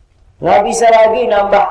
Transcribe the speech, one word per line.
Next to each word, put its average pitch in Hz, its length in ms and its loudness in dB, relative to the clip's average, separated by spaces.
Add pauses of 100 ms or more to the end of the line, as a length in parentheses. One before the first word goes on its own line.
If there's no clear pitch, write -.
(380)
Nggak 196 240 0
bisa 226 240 -2
lagi 226 400 2
nambah 202 440 0